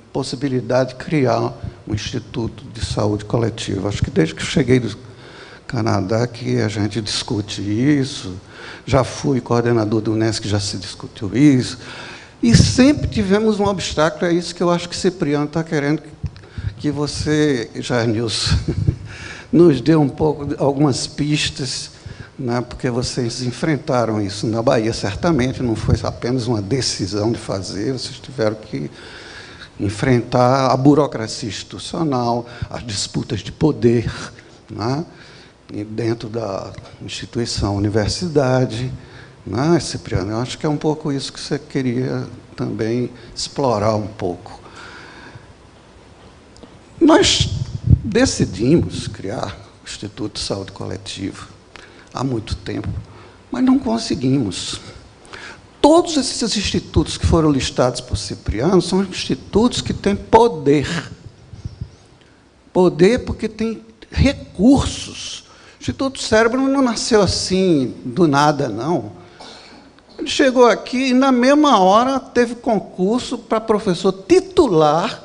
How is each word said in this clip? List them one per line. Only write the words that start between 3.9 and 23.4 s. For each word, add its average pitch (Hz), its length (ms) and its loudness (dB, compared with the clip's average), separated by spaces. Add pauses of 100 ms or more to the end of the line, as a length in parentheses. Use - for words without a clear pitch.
que - 80 -4
desde 165 240 2
que - 60 -10
eu - 40 -6
cheguei 131 340 4
do 117 160 -6 (720)
Canadá 110 600 0
que 123 340 -4
a 110 60 0
gente 107 340 -4
discute 104 600 -6
isso, 120 720 -2 (500)
já 127 180 4
fui 135 380 -2
coordenador 117 600 2
do 110 120 -2
unesc, 110 340 0
já 101 120 0
se 101 180 -6
discutiu - 580 -10
isso, 131 440 4 (640)
e 233 140 4
sempre - 520 6
tivemos 208 520 2
um 202 60 2
obstáculo, 165 600 0
é 170 80 2
isso 170 200 -2
que - 80 -4
eu 175 80 2
acho 170 180 0
que - 80 -12
Cipriano 147 520 0
tá 160 160 -4
querendo 151 400 -2 (760)
que 147 140 -4
você, 147 840 0
Jair 123 320 0
Nilson, 113 480 0 (460)
<laughs> - 500 -16
nos 151 300 6
dê 147 140 4
um 147 140 4
pouco, 143 480 -2
algumas 139 500 2
pistas - 840 -4 (440)
né? 123 240 -2
Porque - 280 -6
vocês 123 540 -4